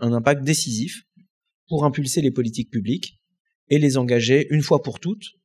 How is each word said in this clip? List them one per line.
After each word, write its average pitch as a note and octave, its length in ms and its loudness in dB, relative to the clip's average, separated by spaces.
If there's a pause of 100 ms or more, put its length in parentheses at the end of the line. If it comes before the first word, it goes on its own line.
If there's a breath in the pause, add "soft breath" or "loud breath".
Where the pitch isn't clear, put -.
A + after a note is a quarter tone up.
un A#2+ 120 0
impact C3+ 300 2
décisif C3+ 580 -2 (640)
pour D3+ 160 -2
impulser C#3+ 380 0
les C3+ 100 2
politiques A#2 380 -4
publiques A#2 500 -6 (500)
et D3 100 4
les C#3 180 2
engager B2 540 2
une D3+ 100 2
fois D3 200 2
pour - 180 -10
toutes, G#3 260 -8 (200)